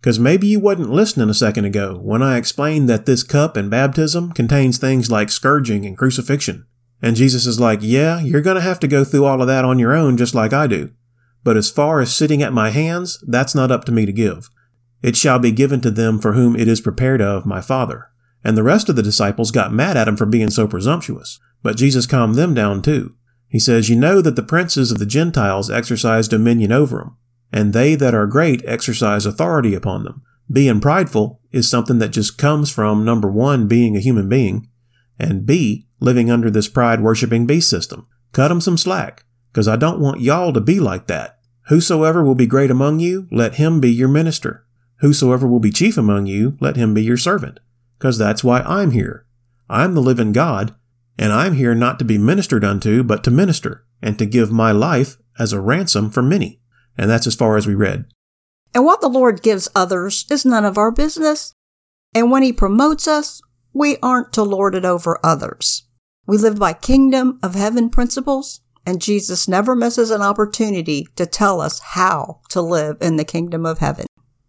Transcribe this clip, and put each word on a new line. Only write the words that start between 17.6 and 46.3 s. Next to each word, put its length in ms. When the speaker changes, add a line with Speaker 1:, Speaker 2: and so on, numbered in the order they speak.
Speaker 1:
Father." 460
And 140
the 60
rest 260
of 80
the 60
disciples 480
got 220
mad 260
at 100
him 80
for 100
being 240
so 160
presumptuous. 720
But 140
Jesus 300
calmed 300
them 180
down 260
too. 340
He 100
says, 320
"You 60
know 260
that 140
the 60
princes 480
of 80
the 80
Gentiles 640
exercise 580
dominion 440
over 280
'em, 160
and 200
they 220
that 200
are 120
great 400
exercise 600
authority 480
upon 300
them." 180
Being 280
prideful 600
is 180
something 300
that 140
just 260
comes 320
from, 340
number 260
one, 360
being 300
a 40
human 280
being, 400
and 280
B, 400
living 320
under 200
this 180
pride-worshipping 800
beast 220
system. 380
Cut 180
'em 120
some 160
slack, 460
'cause 160
I 80
don't 240
want 220
y'all 320
to 80
be 180
like 280
that. 320
"Whosoever 560
will 100
be 120
great 240
among 300
you, 300
let 260
him 240
be 120
your 160
minister. 560
Whosoever 460
will 140
be 100
chief 280
among 280
you, 320